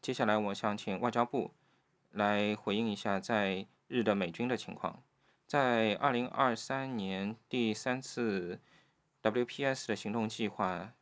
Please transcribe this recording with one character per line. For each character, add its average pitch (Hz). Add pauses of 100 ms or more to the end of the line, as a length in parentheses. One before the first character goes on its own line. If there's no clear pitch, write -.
接 131
下 127
来 107
我 104
想 104
请 95
外 120
交 120
部 - (600)
来 104
回 101
应 113
一 101
下 98
在 98 (200)
日 123
的 104
美 92
军 120
的 127
情 -
况。 87 (440)
在 117
二 139
零 123
二 127
三 135
年 98 (140)
第 117
三 127
次 98 (600)
W 117
P 139
S 135
的 110
行 104
动 110
计 110
划 92